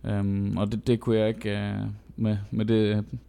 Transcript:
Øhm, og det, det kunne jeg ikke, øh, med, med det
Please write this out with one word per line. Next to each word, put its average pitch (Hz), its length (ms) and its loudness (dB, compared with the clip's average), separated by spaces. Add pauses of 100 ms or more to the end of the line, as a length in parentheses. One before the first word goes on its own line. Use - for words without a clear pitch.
Øhm, 101 520 0
og 101 140 0
det, 113 160 -4
det 117 120 4
kunne 113 180 2
jeg 107 100 4
ikke, 104 320 -2
øh, 101 140 -4 (460)
med, 107 180 2 (140)
med 110 140 0
det 107 400 4 (240)